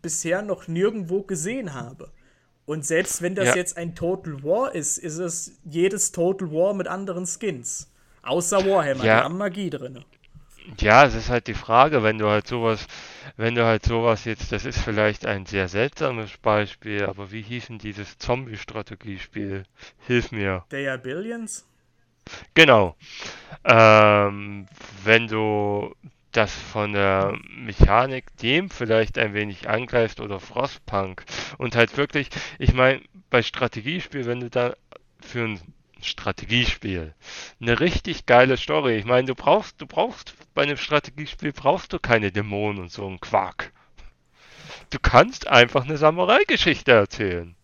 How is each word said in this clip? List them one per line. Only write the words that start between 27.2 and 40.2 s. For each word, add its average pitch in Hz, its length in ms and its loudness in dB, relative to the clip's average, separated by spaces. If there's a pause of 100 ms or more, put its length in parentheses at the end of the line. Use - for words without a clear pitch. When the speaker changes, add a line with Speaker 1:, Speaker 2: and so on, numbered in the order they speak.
Speaker 2:
Mechanik 123 880 2
dem 160 320 0
vielleicht 110 480 0
ein 110 160 0
wenig 104 360 -6
angleichst 117 520 -2
oder 101 180 -8
Frostpunk 98 880 -6 (320)
und 123 180 -6
halt 117 220 2
wirklich, 143 320 -4 (300)
ich 131 140 4
mein, 127 280 4 (280)
bei 123 140 4
Strategiespiel, 131 840 -6
wenn 123 140 -4
du 120 80 -10
da 123 260 -2 (460)
für 120 240 -6
ein 104 160 -6 (420)
Strategiespiel. 98 1120 -4 (480)
Eine 117 180 2
richtig - 460 -2
geile 127 320 6
Story. 139 400 0
Ich 101 80 -6
meine, 127 220 2
du 131 80 -4
brauchst, - 460 0
du 151 60 -14
brauchst, - 460 -4 (200)